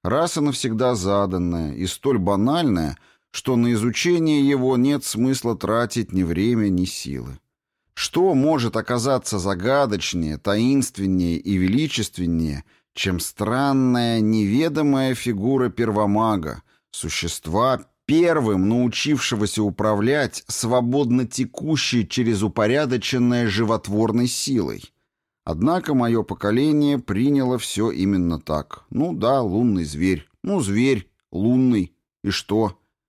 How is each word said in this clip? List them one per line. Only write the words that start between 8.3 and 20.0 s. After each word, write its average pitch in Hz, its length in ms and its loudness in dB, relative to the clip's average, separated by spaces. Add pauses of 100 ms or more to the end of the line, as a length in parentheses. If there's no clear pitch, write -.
может 131 420 2
оказаться 120 600 -2
загадочнее, 95 1000 -2
таинственнее 98 1000 0
и 101 180 -2
величественнее, 90 1080 -2 (300)
чем 90 260 -4
странная, 123 1000 0
неведомая 135 920 2
фигура 120 540 0
первомага, 104 920 0 (280)
существа, 87 960 -2 (220)
первым 131 640 2
научившегося 120 920 0
управлять 107 840 0